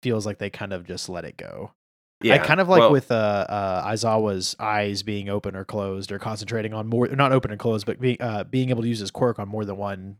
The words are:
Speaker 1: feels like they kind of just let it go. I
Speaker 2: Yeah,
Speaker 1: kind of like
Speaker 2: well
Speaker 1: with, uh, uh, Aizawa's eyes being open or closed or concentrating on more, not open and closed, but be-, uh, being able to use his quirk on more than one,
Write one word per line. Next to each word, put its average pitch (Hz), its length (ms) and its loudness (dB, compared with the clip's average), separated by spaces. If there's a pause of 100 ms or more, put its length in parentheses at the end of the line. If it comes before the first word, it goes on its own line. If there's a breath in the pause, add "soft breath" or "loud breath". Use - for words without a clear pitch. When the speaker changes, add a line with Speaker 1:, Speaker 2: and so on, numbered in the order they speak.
Speaker 1:
feels 110 240 -2
like 104 140 -6
they 101 100 -6
kind 101 240 -8
of 87 140 -10
just 87 240 -10
let 85 160 -8
it - 100 -14
go. - 360 -14 (520)
I 117 40 6
Speaker 2:
Yeah, 135 100 10
Speaker 1:
kind 165 200 6
of 190 120 4
like 185 100 8
Speaker 2:
well 113 100 10
Speaker 1:
with, 135 220 4
uh, 104 380 2
uh, 98 400 -2
Aizawa's 107 680 0
eyes 104 440 -2
being 101 260 -6
open 101 280 -4
or 95 100 -10
closed 98 440 -6
or 101 80 -8
concentrating 107 540 -6
on 110 140 -6
more, 117 220 2
not 135 240 2
open 127 180 2
and 104 100 -10
closed, 110 240 -2
but - 160 -4
be-, 123 180 0
uh, 107 260 -4
being 127 260 -2
able 120 100 0
to 117 80 -2
use 113 120 -2
his 98 100 -6
quirk 120 280 -2
on 104 80 -8
more 104 200 -6
than 98 100 -8
one, 98 440 -8